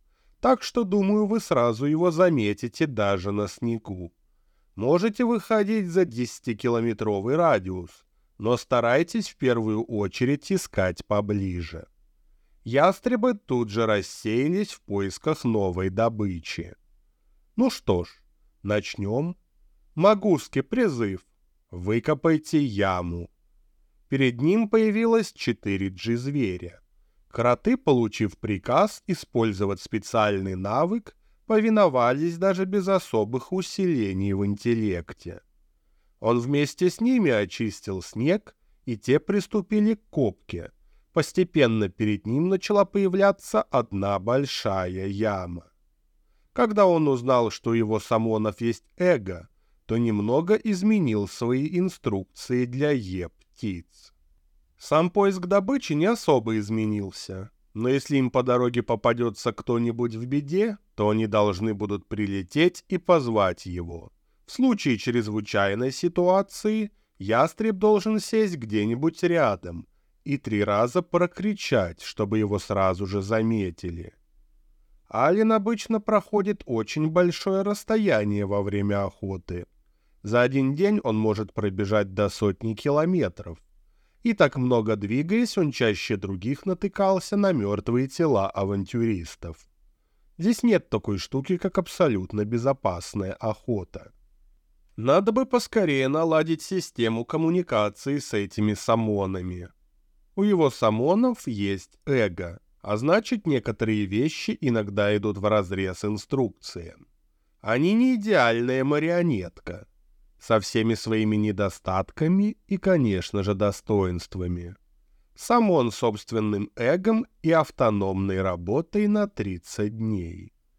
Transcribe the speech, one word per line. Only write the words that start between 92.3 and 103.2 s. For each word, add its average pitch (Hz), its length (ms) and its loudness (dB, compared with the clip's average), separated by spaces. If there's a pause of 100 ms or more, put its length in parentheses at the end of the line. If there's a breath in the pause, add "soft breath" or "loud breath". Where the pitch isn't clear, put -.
безопасная 107 880 -2
охота. - 800 -6 (840)
Надо 165 360 2
бы 254 120 2
поскорее 175 640 2
наладить 160 540 2
систему 117 640 -2
коммуникации 156 880 0
с - 160 -8
этими 107 400 0
самонами. 95 960 -2 (680)
У 196 60 0
его 180 280 4
самонов 151 760 2
есть 98 600 -4
эго – 95 540 -2 (220)
а 104 140 -2
значит, 196 500 0